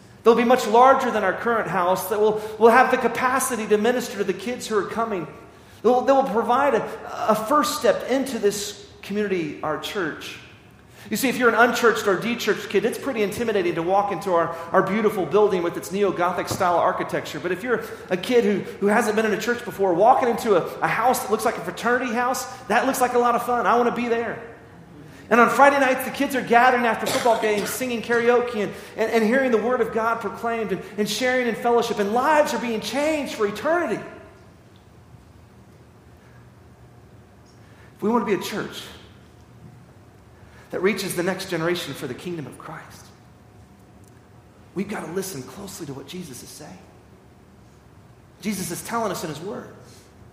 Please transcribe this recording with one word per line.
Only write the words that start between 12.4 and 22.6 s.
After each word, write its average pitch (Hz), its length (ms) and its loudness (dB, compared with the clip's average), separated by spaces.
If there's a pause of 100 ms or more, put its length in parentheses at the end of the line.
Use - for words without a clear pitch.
kid, - 120 2
it's 226 140 -2
pretty 233 240 -4
intimidating 196 540 0
to 165 80 -2
walk 196 280 0
into 180 220 -2
our, 165 220 0 (160)
our 185 100 6
beautiful 202 420 0
building 185 380 2
with 170 160 -4
its 160 140 -10
neo-Gothic 180 580 -2
style 175 280 0
architecture. 160 640 -2
But 180 120 -4
if 180 100 -4
you're 233 220 -2 (260)
a 185 80 0
kid 240 260 2
who, 196 180 0 (180)
who 196 80 0
hasn't 214 280 2
been 220 120 2
in 208 80 0
a - 40 -6
church 240 240 -4
before, 190 300 0
walking 240 360 4
into 220 260 0
a, 160 100 2 (140)
a 156 80 0
house 226 320 2
that - 100 -8
looks 220 160 0
like 220 140 0
a - 20 -10
fraternity 240 500 -2
house, 247 320 -2 (260)